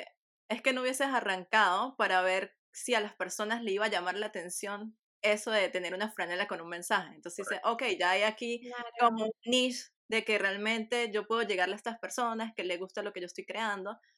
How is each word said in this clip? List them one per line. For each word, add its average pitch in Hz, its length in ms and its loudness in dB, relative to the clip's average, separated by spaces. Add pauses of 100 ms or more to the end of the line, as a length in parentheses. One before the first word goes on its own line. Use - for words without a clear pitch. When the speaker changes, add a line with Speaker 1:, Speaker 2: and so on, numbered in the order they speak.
(480)
Speaker 1:
es 220 140 -6
que 262 100 2
no 254 100 -2
hubieses 269 260 0
arrancado 208 880 2
para 185 260 4
ver 185 340 0 (160)
si - 220 -2
a 220 60 4
las 208 140 -6
personas 214 480 -4
le 214 100 -2
iba 202 140 2
a - 40 2
llamar 180 260 0
la 214 100 -4
atención 202 720 -8 (240)
eso 214 280 2
de 202 200 4
tener 180 240 -2
una 208 180 -2
franela 180 340 -2
con 175 140 -6
un 165 80 -10
mensaje. 175 460 -2
Entonces 170 340 -10
dice, 208 120 -2
Speaker 2:
Correcto. - 40 -16
Speaker 1:
"Ok, 226 180 2 (160)
ya 175 120 4
hay 196 120 4
aquí 233 400 -2
Speaker 3:
Claro. 240 340 -10
Speaker 1:
como 226 280 4
un 220 80 -2 (120)
niche 254 420 2 (220)
de 220 160 2
que 214 140 2
realmente 220 720 0
yo 208 140 0
puedo 226 160 2
llegarle 190 320 2
a - 20 -10
estas 226 220 -6
personas, 226 580 -4
que 190 80 -4
les 180 140 -2
gusta 190 240 -8
lo 202 100 -6
que 190 80 -8
yo 180 60 -8
estoy 202 200 -12
creando, 202 520 -4 (200)